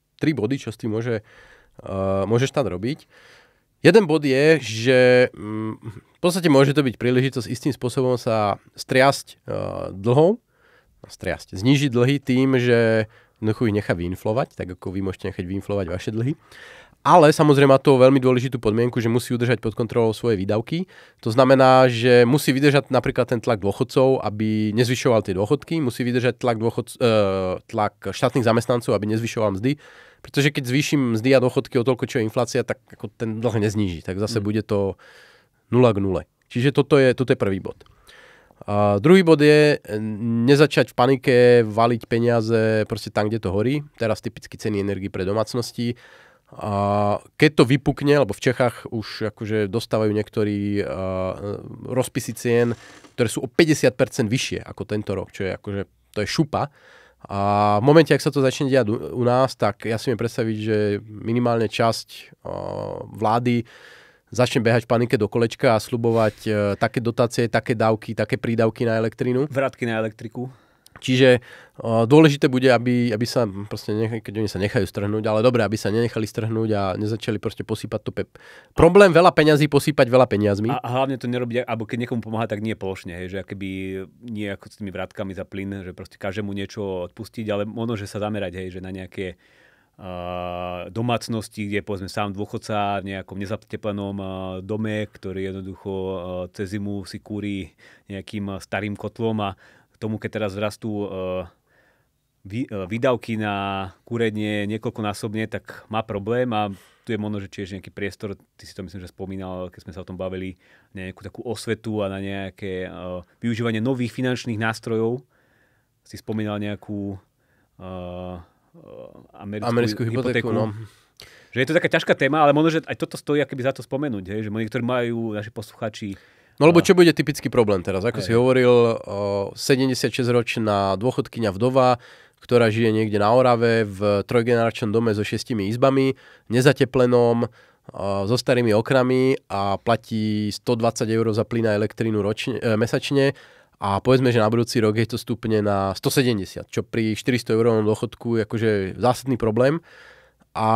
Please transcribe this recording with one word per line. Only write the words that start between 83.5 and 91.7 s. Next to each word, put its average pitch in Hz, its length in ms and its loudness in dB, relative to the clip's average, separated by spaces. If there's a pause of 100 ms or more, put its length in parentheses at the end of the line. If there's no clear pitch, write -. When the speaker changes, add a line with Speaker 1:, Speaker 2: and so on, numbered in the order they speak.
Speaker 2:
nie 110 260 -8
ako 98 200 -10
s - 100 -20
tými 101 140 -10
vratkami 95 420 -8
za 90 100 -10
plyn, 98 380 -10
že 92 100 -14
proste - 300 -18
každému 101 320 -6
niečo 98 560 -8
odpustiť, 107 400 -12
ale 101 160 -2
možno, 113 320 -6
že 101 80 -8
sa 101 160 -10
zamerať, 98 400 -6
hej, 92 100 -10
že 90 100 -12
na 95 120 -12
nejaké, 92 480 -10 (560)
eh, 90 920 -8
domácnosti, 110 800 -6
kde 101 120 -4